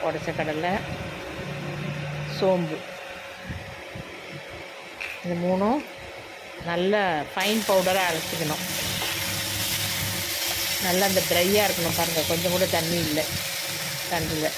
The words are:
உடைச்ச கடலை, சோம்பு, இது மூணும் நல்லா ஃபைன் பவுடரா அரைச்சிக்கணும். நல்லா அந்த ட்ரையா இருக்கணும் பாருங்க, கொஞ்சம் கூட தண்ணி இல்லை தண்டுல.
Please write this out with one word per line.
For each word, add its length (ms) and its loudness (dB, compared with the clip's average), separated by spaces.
உடைச்ச 300 -2
கடலை, 360 0
சோம்பு, 400 2
இது 120 -2
மூணும் 360 4
நல்லா 320 4
ஃபைன் 380 2
பவுடரா 400 6
அரைச்சிக்கணும். 540 -2
நல்லா 240 6
அந்த 200 4
ட்ரையா 360 6
இருக்கணும் 320 2
பாருங்க, 320 2
கொஞ்சம் 240 2
கூட 120 6
தண்ணி 320 2
இல்லை 160 2
தண்டுல. 360 0